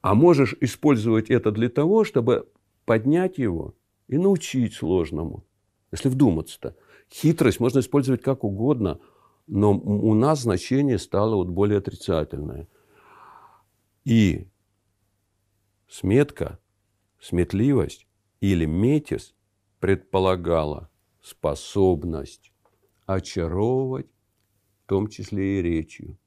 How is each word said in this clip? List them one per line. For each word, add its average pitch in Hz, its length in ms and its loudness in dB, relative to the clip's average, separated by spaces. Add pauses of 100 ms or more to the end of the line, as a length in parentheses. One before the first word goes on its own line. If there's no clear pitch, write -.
А 95 140 2
можешь 139 440 4
использовать 113 720 0
это 117 200 2
для 113 180 -2
того, 185 340 2
чтобы 120 460 0 (360)
поднять 147 520 0
его 90 360 -4 (360)
и 135 80 -2
научить 160 560 0
сложному. 82 720 -4 (480)
Если - 160 -2
вдуматься-то. 120 680 0 (340)
Хитрость 151 520 2
можно 123 180 2
использовать 131 420 0
как 135 220 -4
угодно, 107 560 -2 (480)
но 104 240 4
м-, 101 80 2
у 107 340 0
нас 135 280 2
значение 120 560 0
стало 107 380 -2
вот 90 120 0
более 101 300 0
отрицательное. 78 920 -6 (1400)
И 101 460 2 (1400)
сметка, 95 720 -2 (640)
сметливость 98 840 -2 (340)
или 90 240 2
метис 104 680 -2 (460)
предполагала 87 1120 0 (320)
способность 80 1300 -4 (540)
очаровывать, 110 1000 -4 (760)
в - 60 -20
том 98 180 0
числе 98 520 -4
и - 20 -2
речью. 82 640 -6